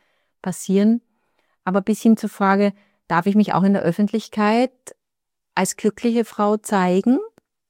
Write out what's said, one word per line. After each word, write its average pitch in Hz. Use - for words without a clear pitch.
passieren. 202
Aber 190
bis 202
hin 226
zur 214
Frage, 202
darf 170
ich 196
mich 208
auch 165
in 196
der 196
Öffentlichkeit 214
als 185
glückliche 226
Frau 214
zeigen, 196